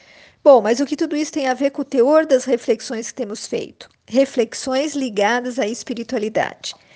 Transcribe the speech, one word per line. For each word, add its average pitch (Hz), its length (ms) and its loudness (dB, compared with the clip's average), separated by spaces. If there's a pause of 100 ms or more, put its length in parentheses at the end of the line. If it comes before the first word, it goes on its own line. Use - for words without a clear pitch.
(440)
Bom, 269 180 8
mas 226 160 0
o 277 80 0
que 294 100 -4
tudo 302 200 -4
isso 302 160 -4
tem 269 160 -2
a 254 60 0
ver 277 160 0
com 285 120 -8
o - 20 -2
teor 285 400 4
das 269 200 2
reflexões 240 640 -2
que - 60 -16
temos 214 320 -8
feito? - 440 -10 (180)
Reflexões 262 840 0
ligadas 240 640 0
à 214 80 0
espiritualidade. 220 1080 -6 (240)